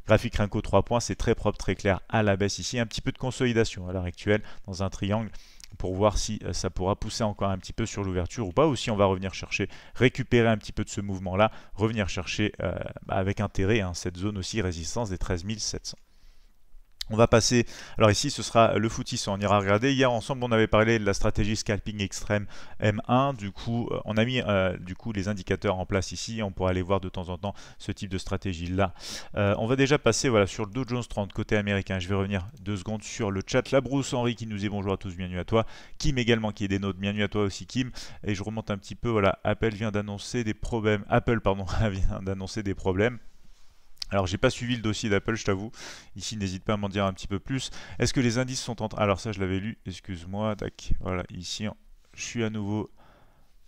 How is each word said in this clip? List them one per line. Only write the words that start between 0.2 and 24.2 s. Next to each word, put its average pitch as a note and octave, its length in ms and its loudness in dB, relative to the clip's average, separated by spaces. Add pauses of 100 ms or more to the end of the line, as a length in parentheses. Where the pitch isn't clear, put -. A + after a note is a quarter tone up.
Renko G#2 240 0
trois G2 220 4
points, A#2+ 180 0
c'est - 140 -4
très A#2 200 2
propre, - 220 0
très - 180 0
clair F#2 320 2
à A2+ 160 2
la G2+ 140 4
baisse G2 220 0
ici. A#2+ 200 -2
Un A#2 60 2
petit - 160 -6
peu C3+ 100 -2
de - 60 -16
consolidation A2+ 720 0
à - 20 -6
l'heure F#2 140 -2
actuelle G#2 360 2 (240)
dans F#2+ 180 -6
un F#2+ 60 -2
triangle G#2 400 -2 (480)
pour F#2 180 -4
voir G2+ 220 4
si, G#2+ 260 -2
euh, F2+ 80 -4
ça F#2 180 -2
pourra F#2+ 280 0
pousser - 260 -4
encore G2+ 260 -2
un F#2+ 80 0
petit - 140 -12
peu A#2 140 -2
sur G2+ 180 -4
l'ouverture F#2 420 -2
ou F2+ 60 -4
pas, C#3+ 160 4
ou C#3 80 2
si - 160 -4
on G2+ 60 0
va G2+ 80 6
revenir F#2+ 280 0
chercher, - 360 -4 (260)
récupérer A#2+ 540 4
un A2 80 4
petit - 160 -10
peu G#2+ 100 -2
de - 60 -6
ce - 100 -6
mouvement-là, G2 500 2 (260)
revenir G#2+ 340 0
chercher, - 420 -2 (100)
euh, F2+ 160 -2 (280)
bah, - 100 -2
avec G2 240 0
intérêt, G#2 400 2
hein, F2+ 140 -2
cette F2+ 240 -6
zone G2+ 200 -4
aussi G#2+ 240 -4
résistance F#2 480 -4
des F2+ 80 -4
treize F2+ 280 -2
mille G#2+ 160 -6
sept - 260 -6
cents. - 100 -12 (1160)
On G#2+ 40 2
va A2+ 100 8
passer, A#2 380 6 (320)
alors A2 120 8
ici B2+ 220 2
ce - 100 -6
sera A2 360 6
le G#2+ 100 2
footy, B2 300 -4
ça, - 140 -4
on G2 60 0
ira G2+ 220 4
regarder. G#2 320 4
Hier C3 180 4
ensemble B2 360 -2
on A#2+ 80 -2
avait A2 140 6
parlé A2+ 300 6
de G#2+ 60 0
la G2 100 4
stratégie G#2+ 440 2
scalping G#2 440 -4
extrême G#2 460 -2 (320)
M G#2+ 300 2
un, C3+ 240 4
du G2+ 180 -8
coup, A#2 400 -4
euh, E2+ 140 -2
on G#2+ 100 -2
a A2 80 6